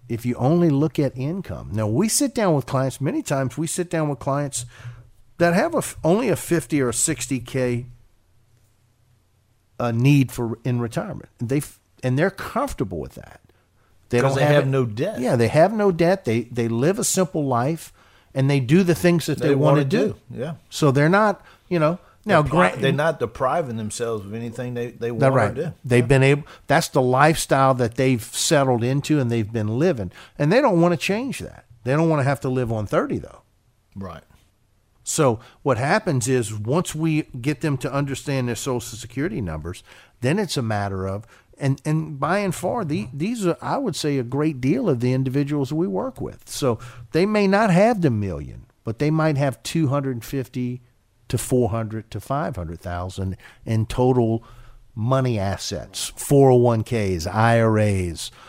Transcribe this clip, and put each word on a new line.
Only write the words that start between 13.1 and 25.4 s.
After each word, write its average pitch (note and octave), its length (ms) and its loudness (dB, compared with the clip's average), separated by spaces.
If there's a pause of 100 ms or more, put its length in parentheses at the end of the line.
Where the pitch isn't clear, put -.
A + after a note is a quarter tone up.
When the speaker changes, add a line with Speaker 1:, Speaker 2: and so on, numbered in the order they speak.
Speaker 1:
that. - 260 -20 (680)
They A#2+ 100 2
Speaker 2:
'Cause C3+ 120 2
Speaker 1:
don't C3+ 80 0
Speaker 2:
they D3 60 4
Speaker 1:
have D3 100 6
Speaker 2:
have C#3 120 4
Speaker 1:
it. C3+ 40 0
Speaker 2:
no C3+ 140 2
debt. B2 340 -4
Speaker 1:
Yeah, G3 160 2
they A#2 120 4
have D#3+ 260 4
no G#3 180 2
debt. F3 340 2
They, A#2 180 0
they A#2 240 -4
live C3+ 320 0
a G#3+ 40 -2
simple E3+ 420 0
life, C3 480 -2 (400)
and C3+ 160 2
they C#3+ 100 2
do D3 240 4
the E3+ 120 2
things F3 300 2
that D3 140 -2
they D#3+ 100 2
Speaker 2:
They C#3+ 60 4
Speaker 1:
wanna D3 220 4
Speaker 2:
wanna C#3+ 80 2
Speaker 1:
do. G#3 220 2 (220)
Speaker 2:
do, A#2+ 80 -14
yeah. C#3+ 160 -6 (160)
Speaker 1:
So D3 220 2
they're C#3+ 180 4
not, G3+ 340 2 (260)
you F3 100 0
know, D#3 180 2 (280)
now, F3 160 4
Speaker 2:
They're C#3 100 0
pri-, F3+ 180 4
Speaker 1:
gran- C3 120 -6
Speaker 2:
they're C3+ 120 2
not D3 260 0
depriving C3 560 -2
themselves A2 500 -6
of G2 80 -12
anything A#2+ 420 -8
they, A#2+ 160 -6
they A#2+ 200 -6
Speaker 1:
That's A#2+ 100 -2
Speaker 2:
wanna C3+ 140 4
Speaker 1:
right. A2 180 2